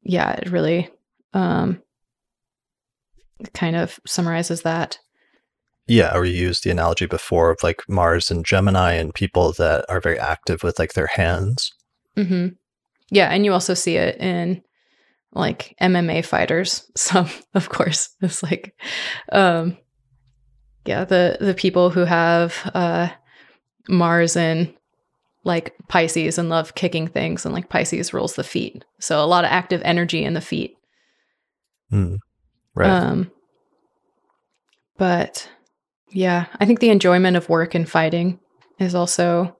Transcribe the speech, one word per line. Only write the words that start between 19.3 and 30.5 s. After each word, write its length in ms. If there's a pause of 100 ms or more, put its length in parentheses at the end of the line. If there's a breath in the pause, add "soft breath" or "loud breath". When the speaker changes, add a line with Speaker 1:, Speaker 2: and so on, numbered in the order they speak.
Speaker 1:
um, 460 (1080)
yeah, 200
the, 360
the 140
people 360
who 140
have, 520 (180)
uh, 360 (800 loud breath)
Mars 480
in, 380 (680)
like, 320 (140)
Pisces 500
and 100
love 260
kicking 340
things, 360
and, 100
like, 140
Pisces 440
rules 220
the 100
feet. 400 (160)
So 240
a 20
lot 180
of 60
active 340
energy 380
in 120
the 60
feet. 340 (1160)